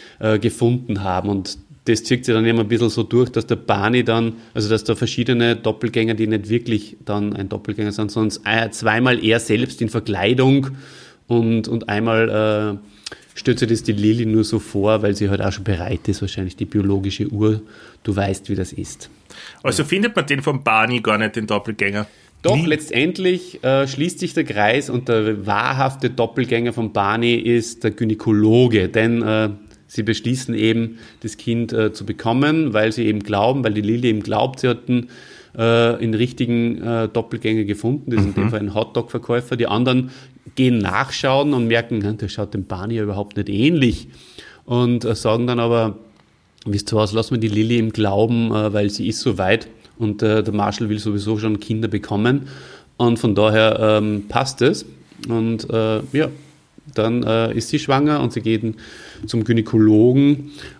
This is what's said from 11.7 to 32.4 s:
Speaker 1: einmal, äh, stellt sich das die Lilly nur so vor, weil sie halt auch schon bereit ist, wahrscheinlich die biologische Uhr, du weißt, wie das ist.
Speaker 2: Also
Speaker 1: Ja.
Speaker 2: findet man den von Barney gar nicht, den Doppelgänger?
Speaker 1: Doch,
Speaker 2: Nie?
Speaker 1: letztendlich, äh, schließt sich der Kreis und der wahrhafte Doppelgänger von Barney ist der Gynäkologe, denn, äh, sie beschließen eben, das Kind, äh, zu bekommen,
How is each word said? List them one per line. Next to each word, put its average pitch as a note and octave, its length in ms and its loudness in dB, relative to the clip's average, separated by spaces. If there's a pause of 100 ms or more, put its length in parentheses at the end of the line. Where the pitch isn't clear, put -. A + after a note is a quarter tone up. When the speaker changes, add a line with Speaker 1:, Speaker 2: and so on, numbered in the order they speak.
Speaker 1:
einmal, G#2+ 920 0
äh, - 400 -20 (220)
stellt A#2+ 200 0
sich A#2 100 0
das B2 140 0
die - 100 0
Lilly G#2+ 320 2
nur A2 180 2
so G#2+ 160 -2
vor, G#2 420 0
weil G#2 140 0
sie G#2 140 -2
halt G2 120 0
auch G2+ 120 -2
schon G2 100 -10
bereit F#2 460 -2
ist, G2 120 -2
wahrscheinlich F#2+ 360 -6
die G#2+ 80 -6
biologische G2 640 -2
Uhr, G#2+ 320 0 (420)
du G#2+ 100 -2
weißt, F#2+ 360 -4
wie G#2 60 -4
das F#2+ 180 -6
ist. - 360 -12 (540)
Speaker 2:
Also - 200 0
Speaker 1:
Ja. C#3+ 40 -8
Speaker 2:
findet G3+ 260 0
man D#3 120 0
den C#3 160 0
von C#3 240 -2
Barney A2+ 340 2
gar A2 180 2
nicht, G#2+ 200 -2
den G#2+ 100 -4
Doppelgänger? G#2 580 -2 (360)
Speaker 1:
Doch, E3+ 160 4
Speaker 2:
Nie? D#3+ 80 0
Speaker 1:
letztendlich, E3+ 1000 -2
äh, C3+ 240 2
schließt C#3+ 320 -4
sich F3+ 140 -4
der E3 100 0
Kreis A2+ 460 0
und B2 180 -4
der A2 400 0
wahrhafte C3 640 0
Doppelgänger A#2+ 640 -2
von A2+ 180 -4
Barney A2+ 440 2
ist A#2 500 0
der A2 60 0
Gynäkologe, A2 960 4
denn, A2+ 320 2
äh, A2 280 0 (400)
sie - 140 -4
beschließen A#2 500 -2
eben, A2+ 440 0 (240)
das - 160 -10
Kind, A#2 340 -2
äh, A2 220 2
zu G#2 120 -12
bekommen, C3 680 0